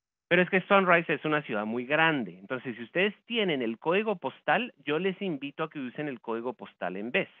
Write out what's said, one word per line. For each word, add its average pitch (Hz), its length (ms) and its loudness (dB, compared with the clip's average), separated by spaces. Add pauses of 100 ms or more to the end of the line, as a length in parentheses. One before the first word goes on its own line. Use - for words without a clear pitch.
(280)
Pero 175 140 6
es 175 80 2
que 190 120 2
Sunrise 175 520 4
es 135 100 -4
una 151 200 2
ciudad 107 220 -2
muy 120 200 -4
grande. 143 520 2
Entonces, 117 380 -8
si 117 80 -10
ustedes 190 320 -2 (120)
tienen 190 340 0
el 113 160 -2
código 196 400 0
postal, 165 560 -2 (100)
yo 151 160 -2
les 185 220 -2
invito 147 420 -6
a 156 60 -6
que 156 100 -12
usen 143 300 -8
el 127 100 -10
código 117 340 -6
postal 92 440 -8
en 110 140 -6
vez. 170 180 -6 (100)